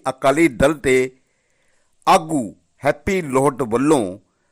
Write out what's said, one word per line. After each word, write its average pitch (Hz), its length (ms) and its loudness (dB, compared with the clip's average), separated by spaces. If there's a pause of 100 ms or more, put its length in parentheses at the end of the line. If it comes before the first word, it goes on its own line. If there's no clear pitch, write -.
ਅਕਾਲੀ 143 380 0
ਦਲ 139 260 0
ਤੇ 131 380 0 (960)
ਆਗੂ 160 480 0 (300)
ਹੈਪੀ 185 360 -2
ਲੋਹਟ 135 400 0
ਵੱਲੋਂ 117 580 0 (320)